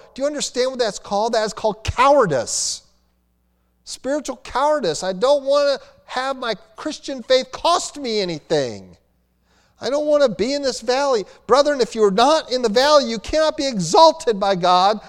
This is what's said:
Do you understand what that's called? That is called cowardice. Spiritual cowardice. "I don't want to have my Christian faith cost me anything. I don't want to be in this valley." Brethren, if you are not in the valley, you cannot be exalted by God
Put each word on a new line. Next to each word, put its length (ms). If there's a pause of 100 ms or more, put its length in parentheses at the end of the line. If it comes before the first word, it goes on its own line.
(140)
Do 80
you 40
understand 440
what 80
that's 220
called? 320
That 120
is 80
called 300
cowardice. 1000 (1000)
Spiritual 540
cowardice. 640
"I 100
don't 320
want 360
to 60 (200)
have 300
my 180 (200)
Christian 480
faith 300
cost 440
me 240
anything. 760 (840)
I 100
don't 160
want 180
to 40
be 260
in 80
this 180
valley." 440 (220)
Brethren, 340
if 140
you 80
are 80
not 400
in 120
the 60
valley, 360
you 160
cannot 360
be 100
exalted 720
by 160
God 520